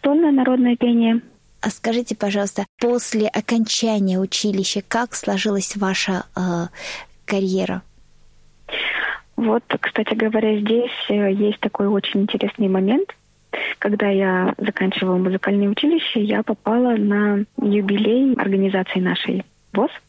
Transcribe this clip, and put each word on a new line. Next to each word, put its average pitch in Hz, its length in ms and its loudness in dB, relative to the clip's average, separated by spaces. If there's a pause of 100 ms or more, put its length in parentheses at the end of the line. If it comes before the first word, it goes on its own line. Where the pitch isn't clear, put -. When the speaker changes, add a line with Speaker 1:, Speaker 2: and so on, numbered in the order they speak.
Speaker 1:
Сольное 294 280 4
народное 254 440 4
пение. 233 460 2 (400)
Speaker 2:
А 214 80 -2
скажите, 226 460 -4
пожалуйста, 202 500 -2 (140)
после 233 480 0
окончания 214 920 0
училища, 196 680 -2
как 233 260 -2
сложилась 196 640 -2
ваша, 190 480 -2 (120)
э, - 40 -6 (880)
карьера? 185 580 -2 (1500)
Speaker 1:
Вот, 226 280 0 (160)
кстати - 360 -4
говоря, 220 440 0
здесь, 233 320 0 (180)
э, 208 220 2
есть 208 280 0
такой 202 280 -2
очень 202 340 0
интересный 208 460 -2
момент. 196 480 2 (640)
Когда 208 280 0
я 190 500 2
заканчивала 190 600 0
музыкальное 196 520 2
училище, 294 520 0
я 208 220 0
попала 233 520 0
на 208 480 2 (180)
юбилей 208 720 2
организации 196 680 0
нашей 185 440 -2 (300)
вос. - 180 0 (180)